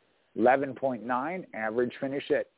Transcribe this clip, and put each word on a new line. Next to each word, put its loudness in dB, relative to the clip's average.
Eleven 4
point -2
nine -2
average 0
finish -4
at 2